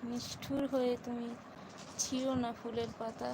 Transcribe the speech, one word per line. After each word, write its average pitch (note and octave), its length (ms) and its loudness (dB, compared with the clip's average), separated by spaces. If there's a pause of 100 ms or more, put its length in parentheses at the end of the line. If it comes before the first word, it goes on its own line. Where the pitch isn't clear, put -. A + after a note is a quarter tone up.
(100)
নিষ্ঠুর C4+ 520 0 (100)
হয়ে B3 200 6 (140)
তুমি A#3+ 220 -2 (720)
ছিঁড়ো C4 320 2 (100)
না A#3 160 2
ফুলের A#3 320 0 (100)
পাতা A#3 340 -2